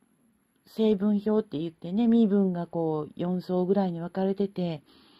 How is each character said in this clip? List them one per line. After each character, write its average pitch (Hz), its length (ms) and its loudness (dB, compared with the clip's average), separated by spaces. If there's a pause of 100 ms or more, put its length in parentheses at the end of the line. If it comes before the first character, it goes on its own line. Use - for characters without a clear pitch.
(680)
成 214 280 0
分 208 300 0
表 214 180 2
っ - 0 -
て - 140 -8
言 165 120 -4
っ - 20 -18
て 170 200 -12
ね、 226 160 2
身 226 200 6
分 190 260 2
が 170 140 -6
こ 156 420 -4
う、 - 60 -20
四 180 260 -4
層 180 240 0
ぐ 185 80 2
ら 196 140 0
い 180 40 -4
に 170 80 -6
分 175 120 -8
か 190 140 -2
れ 196 100 0
て 202 120 -2
て、 175 360 -6 (360)